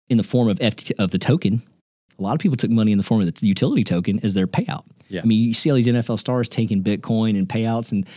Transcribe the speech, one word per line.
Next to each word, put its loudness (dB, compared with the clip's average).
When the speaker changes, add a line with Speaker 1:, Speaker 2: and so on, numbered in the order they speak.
Speaker 1:
in 4
the 2
form 2
of 0
F -2
T, -6
of 0
the -2
token. 0
A -8
lot -2
of 0
people 0
took 0
money 4
in 2
the 0
form 2
of 0
the -2
utility 2
token -2
as 0
their 0
payout. -4
Speaker 2:
Yeah. -8
Speaker 1:
I -2
mean, 4
you 2
see -2
all 4
these 4
N 4
F -2
L -2
stars -2
taking -2
Bitcoin 0
and 0
payouts -2
and, -2